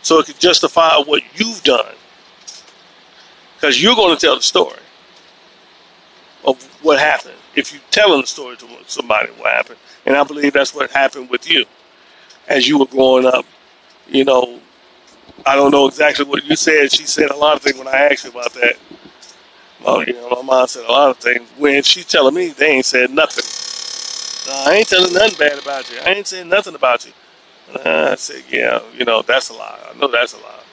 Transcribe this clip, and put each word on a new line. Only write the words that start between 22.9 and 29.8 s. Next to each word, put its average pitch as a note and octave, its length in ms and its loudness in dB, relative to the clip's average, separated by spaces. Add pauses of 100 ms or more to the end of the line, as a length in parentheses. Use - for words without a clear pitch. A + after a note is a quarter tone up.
nothing. D3 340 -2 (1000)
"No, C3+ 240 -2
I F#3 60 4
ain't A3 120 2
telling F3+ 240 2
nothing G#3+ 260 2
bad D3 200 0
about C3+ 320 -10
you. A#2+ 80 -14
I D#3 120 -2
ain't G3+ 160 -4
saying F#3 220 -12
nothing F#3+ 260 -2
about B2 300 0
you." - 80 -20 (640)
Uh, D#2+ 380 -2
I - 20 -2
said, - 340 -12
Yeah, A#2+ 320 -2 (160)
you B2 80 -4
know, A2+ 180 0
that's B2 280 -2
a A2+ 40 -20
lie. G#2+ 240 -16 (120)